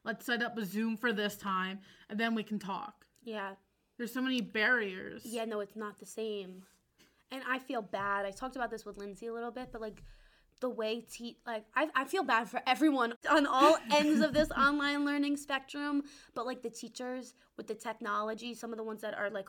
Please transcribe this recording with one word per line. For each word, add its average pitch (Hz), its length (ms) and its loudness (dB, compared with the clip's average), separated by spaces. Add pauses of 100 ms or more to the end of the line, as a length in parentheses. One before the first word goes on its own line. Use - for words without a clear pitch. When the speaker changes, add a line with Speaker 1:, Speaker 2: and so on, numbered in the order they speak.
Speaker 1:
let's 220 200 -6
set 240 160 0
up 233 160 -2
a 220 80 -2
Zoom 214 320 -2
for 202 160 0
this 202 240 -2
time, 190 440 -2 (280)
and 214 100 -6
then 226 180 2
we 214 80 -2
can 214 160 -4
talk." - 460 -8 (180)
Speaker 2:
Yeah. 196 320 -8 (420)
Speaker 1:
There's 233 140 -6
so 254 100 -2
many 262 180 0
barriers. 214 840 0
Speaker 2:
Yeah, 226 180 -4
no, 220 160 -4
it's 202 160 -8
not 208 220 -8
the - 80 -16
same. 196 580 -8 (680)
And 262 160 -10
I 262 100 -2
feel 254 240 -4
bad. 202 420 -2
I 196 60 -4
talked 254 260 -8
about 240 140 -2
this 226 160 -10
with 202 120 -14
Lindsay 202 280 -12
a 233 60 -8
little 233 180 -6
bit, 254 220 -12
but, 233 80 -10
like, 214 220 -10 (580)
the 254 80 -2
way 220 320 -2
te-, 233 460 -12
like, 220 180 -6 (100)
I, 302 200 4
I 269 100 4
feel 359 180 0
bad 233 280 2
for 247 160 -4
everyone 254 480 4 (160)
on 294 160 8
all 285 380 8
Speaker 1:
<laughs> 233 60 -2
Speaker 2:
ends 302 300 6
of 294 140 4
this 311 160 6
online 285 560 4
learning 285 320 2
spectrum, 285 640 -2 (320)
but, 240 100 -4
like, 254 180 -6
the 233 80 -4
teachers 247 640 -8 (220)
with 220 100 -10
the 220 80 -6
technology, 220 800 -4
some 226 200 -8
of 226 60 -6
the 226 40 -6
ones 220 200 -6
that 214 140 -4
are, 202 140 -2
like, 196 180 -6